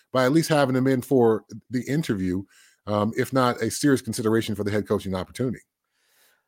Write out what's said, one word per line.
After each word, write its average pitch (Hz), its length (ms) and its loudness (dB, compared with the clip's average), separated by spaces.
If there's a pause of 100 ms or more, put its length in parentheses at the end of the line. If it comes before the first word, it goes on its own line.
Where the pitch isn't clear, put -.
(120)
by 127 120 2
at 131 80 2
least 160 160 2
having 139 260 2
him 127 120 0
in 131 160 2
for 113 420 2 (260)
the 120 120 -4
interview, 101 600 -2 (440)
um, 104 300 0
if 127 160 -2
not 123 280 2
a 113 100 -2
serious 135 300 2
consideration 110 540 -2
for 101 100 -6
the 101 60 -2
head 104 180 -2
coaching 95 260 -2
opportunity. 101 460 -6 (880)